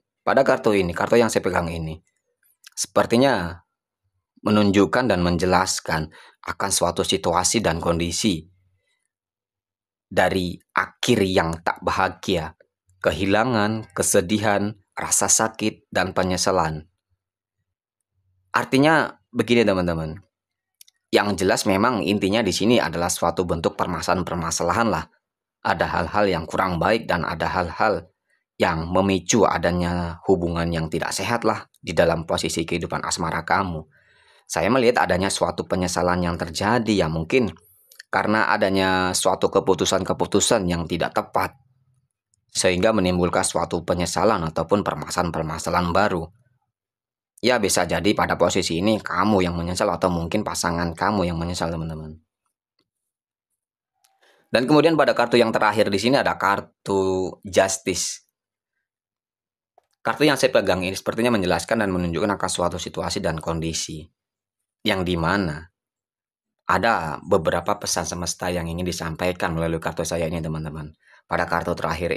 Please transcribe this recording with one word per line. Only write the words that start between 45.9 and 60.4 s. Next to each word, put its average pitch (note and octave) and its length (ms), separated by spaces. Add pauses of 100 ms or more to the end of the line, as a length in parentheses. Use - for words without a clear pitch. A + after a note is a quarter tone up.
Ya, B2 160
bisa F#2 320
jadi E2+ 240
pada F2 240
posisi F2 480
ini G#2+ 160
kamu F#2+ 460
yang F2 100
menyesal F2 400
atau F2+ 160
mungkin E2+ 320
pasangan E2+ 480
kamu F2+ 380
yang E2 100
menyesal, E2+ 320
teman-teman. D#2+ 480 (2250)
Dan A#2+ 160
kemudian D3+ 320
pada B2 160
kartu A#2+ 240
yang A2+ 140
terakhir G#2+ 400
di - 80
sini B2 180
ada F2 160
kartu F#2+ 1120
Justice. F#2+ 840 (1800)
Kartu B2+ 240
yang D3 80
saya C3 160